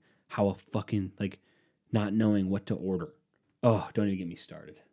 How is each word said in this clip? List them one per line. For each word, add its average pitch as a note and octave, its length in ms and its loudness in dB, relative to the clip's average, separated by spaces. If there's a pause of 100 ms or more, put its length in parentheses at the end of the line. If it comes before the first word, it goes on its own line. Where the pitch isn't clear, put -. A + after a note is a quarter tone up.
(300)
how G#2 180 2
a F#2+ 80 0
fucking, G2 640 -2
like, G2 180 -4 (540)
not G#2 200 0
knowing G#2 380 2
what G2 160 -2
to - 80 -2
order. F2 400 -4 (480)
Oh, A2 320 4
don't G#2 140 2
even G2 100 0
get F#2 100 -6
me E2+ 80 -10
started. - 460 -18 (100)